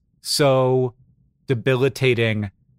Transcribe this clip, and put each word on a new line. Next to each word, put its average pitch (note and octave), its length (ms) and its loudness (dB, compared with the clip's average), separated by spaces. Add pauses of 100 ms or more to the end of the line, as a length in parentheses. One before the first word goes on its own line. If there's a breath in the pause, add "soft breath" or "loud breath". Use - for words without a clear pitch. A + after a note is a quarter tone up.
(200)
so C3 760 0 (600)
debilitating, A#2 960 0 (280)